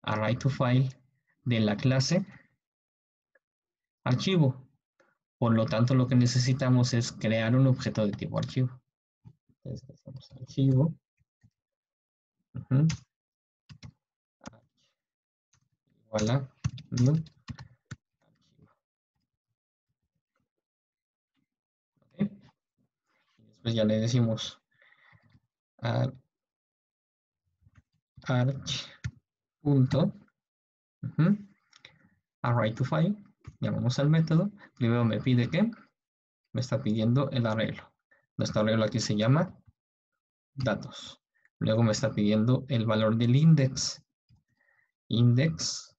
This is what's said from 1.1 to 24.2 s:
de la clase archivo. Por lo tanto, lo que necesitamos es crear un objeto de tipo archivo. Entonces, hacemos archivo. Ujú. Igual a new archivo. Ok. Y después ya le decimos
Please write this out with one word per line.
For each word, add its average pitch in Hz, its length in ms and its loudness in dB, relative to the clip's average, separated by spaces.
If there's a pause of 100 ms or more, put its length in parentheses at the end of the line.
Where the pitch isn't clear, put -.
de 117 160 0
la 104 160 0
clase 135 480 0 (1800)
archivo. 135 680 0 (680)
Por 117 160 0
lo 113 120 2
tanto, 123 300 0
lo 127 120 2
que 127 80 0
necesitamos 123 760 2
es 117 200 -2
crear 113 420 0
un 135 120 4
objeto 110 380 0
de 101 60 0
tipo 107 260 -8
archivo. 123 440 -4 (840)
Entonces, - 260 -14
hacemos - 440 -20
archivo. 135 600 0 (1600)
Ujú. 143 340 2 (3250)
Igual 107 240 -4
a 131 200 -2 (420)
new 123 220 2
archivo. 160 200 -4 (4000)
Ok. - 200 -20 (1160)
Y - 80 -20
después 113 280 -8
ya 110 120 0
le 110 140 0
decimos 113 640 -2 (1160)